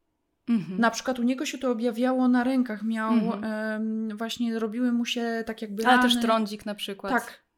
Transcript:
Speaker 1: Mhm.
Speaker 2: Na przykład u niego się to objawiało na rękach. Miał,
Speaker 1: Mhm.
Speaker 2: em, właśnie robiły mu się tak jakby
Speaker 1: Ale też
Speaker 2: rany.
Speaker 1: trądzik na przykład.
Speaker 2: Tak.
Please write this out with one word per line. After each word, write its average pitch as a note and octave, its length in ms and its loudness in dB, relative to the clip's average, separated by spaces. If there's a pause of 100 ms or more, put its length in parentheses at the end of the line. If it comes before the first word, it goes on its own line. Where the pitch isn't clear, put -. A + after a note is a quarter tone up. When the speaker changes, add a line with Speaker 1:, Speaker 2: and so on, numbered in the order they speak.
(500)
Speaker 1:
Mhm. F#3 320 0
Speaker 2:
Na A3+ 100 4
przykład B3+ 280 -4
u A#3 40 0
niego B3+ 220 0
się C#4+ 120 -6
to B3+ 140 -2
objawiało B3 560 0
na B3 160 4
rękach. B3 400 0
Miał, A3 300 0
Speaker 1:
Mhm. A3 300 2
Speaker 2:
em, A3 760 -4
właśnie A3+ 420 -4
robiły A3+ 320 0
mu A#3+ 140 0
się A#3 400 -2
tak A3 160 -8
jakby G#3+ 260 -2
Speaker 1:
Ale B3+ 140 8
też B3 120 6
Speaker 2:
rany. A#3+ 140 4
Speaker 1:
trądzik G#3+ 380 0
na G#3 100 -6
przykład. G3 380 -6
Speaker 2:
Tak. - 300 -2 (140)